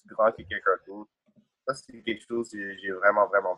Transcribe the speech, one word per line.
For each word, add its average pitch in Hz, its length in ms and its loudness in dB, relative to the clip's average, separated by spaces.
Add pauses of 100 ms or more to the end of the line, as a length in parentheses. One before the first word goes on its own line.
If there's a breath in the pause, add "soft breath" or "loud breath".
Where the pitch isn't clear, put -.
grand 110 260 2
que - 100 -10
quelqu'un 95 340 -2 (120)
d'autre. 104 220 -14 (580)
Ça, 131 60 -2
c'est 117 280 -20
quelque 107 240 -6
chose 117 240 -6
que 98 280 -12
j'ai 98 120 -8
vraiment, 98 380 4
vraiment, 95 300 2